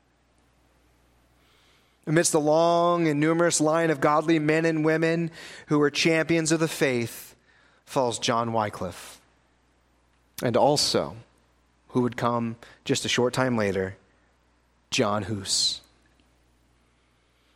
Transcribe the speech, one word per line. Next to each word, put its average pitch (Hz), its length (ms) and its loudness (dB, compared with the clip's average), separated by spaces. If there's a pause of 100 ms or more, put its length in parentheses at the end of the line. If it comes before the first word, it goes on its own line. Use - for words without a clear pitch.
(2000)
Amidst 160 280 2
the 160 80 4
long 170 680 4
and 147 140 0
numerous 165 400 2
line 160 280 2
of 143 120 -2
godly 156 360 2
men 156 280 2
and 160 180 0
women 160 480 0 (360)
who 147 120 2
were 147 100 4
champions 160 640 0
of 165 80 2
the 160 80 0
faith 127 680 -4 (520)
falls 120 340 -2
John 117 320 -2
Wycliffe, 104 680 -6 (1200)
and 120 160 0
also, 110 580 0 (760)
who 127 120 -2
would 123 160 -4
come 117 380 -4 (280)
just - 220 -2
a 110 40 -4
short 123 240 0
time 131 220 0
later, 98 400 -2 (960)
John 104 340 -2
Hus. - 580 -4 (1700)